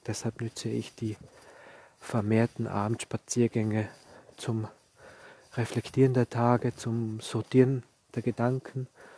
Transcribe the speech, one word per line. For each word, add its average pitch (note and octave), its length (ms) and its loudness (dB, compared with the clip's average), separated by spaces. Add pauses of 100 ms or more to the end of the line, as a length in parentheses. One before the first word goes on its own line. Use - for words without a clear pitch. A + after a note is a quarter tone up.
deshalb - 340 -6
nütze - 280 -8
ich A#2 260 -6
die A2 220 -6 (880)
vermehrten A2+ 640 2
Abendspaziergänge G#2+ 1200 -2 (480)
zum A2 320 -4 (840)
Reflektieren C3 580 2
der B2 160 2
Tage, A#2+ 480 2
zum A2+ 440 -4
Sortieren B2+ 640 4 (320)
der A2+ 80 -4
Gedanken B2+ 680 -2 (300)